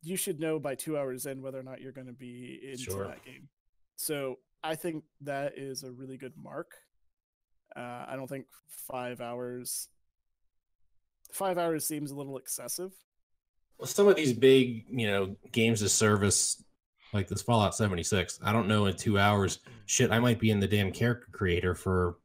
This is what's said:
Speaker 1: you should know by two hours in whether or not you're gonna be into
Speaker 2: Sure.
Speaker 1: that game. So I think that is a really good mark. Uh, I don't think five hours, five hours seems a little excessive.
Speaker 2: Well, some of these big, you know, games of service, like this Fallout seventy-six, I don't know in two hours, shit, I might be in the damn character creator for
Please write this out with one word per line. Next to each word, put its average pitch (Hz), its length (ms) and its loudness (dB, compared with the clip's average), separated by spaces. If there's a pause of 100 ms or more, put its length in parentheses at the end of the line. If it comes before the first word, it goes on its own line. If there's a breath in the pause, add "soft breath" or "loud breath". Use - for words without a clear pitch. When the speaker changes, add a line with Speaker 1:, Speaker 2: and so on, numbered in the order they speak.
Speaker 1:
you 170 140 -6
should 180 220 -4
know 160 200 -2
by 139 160 -4
two 156 220 -6
hours 131 280 -4
in 135 160 -8
whether 131 180 -10
or 131 40 -10
not 131 180 -16
you're 131 100 -14
gonna 127 220 -16
be 123 500 -16
into 127 200 -12
Speaker 2:
Sure. 98 240 -6
Speaker 1:
that - 180 -16
game. 135 240 -20 (460)
So 139 440 -6 (240)
I 160 120 -4
think 156 280 -6 (180)
that 139 360 -6
is 139 260 -10
a 131 80 -14
really 131 260 -14
good 127 200 -14
mark. 143 380 -14 (1000)
Uh, 123 320 -12
I 131 80 -10
don't 135 120 -10
think 135 180 -10 (240)
five 123 520 -10
hours, 123 680 -8 (1400)
five 185 260 -2
hours 165 280 0
seems 147 260 -6
a 139 40 -12
little 139 220 -8
excessive. 175 560 -10 (840)
Speaker 2:
Well, 127 100 -10
some 202 200 6
of 196 80 10
these 147 180 4
big, 123 560 6
you 113 180 -2
know, 101 280 0 (160)
games 113 300 4
of 98 100 2
service, 104 720 4 (500)
like 101 140 -2
this 101 140 -6
Fallout 107 340 4
seventy-six, 92 680 0
I 104 80 0
don't 107 160 2
know 104 200 4
in 92 80 0
two 104 240 0
hours, 101 400 4 (260 loud breath)
shit, - 260 2
I 113 80 4
might 120 200 4
be 110 120 4
in 101 80 2
the 98 80 2
damn 98 240 2
character 120 400 -2
creator 90 440 0
for 90 500 0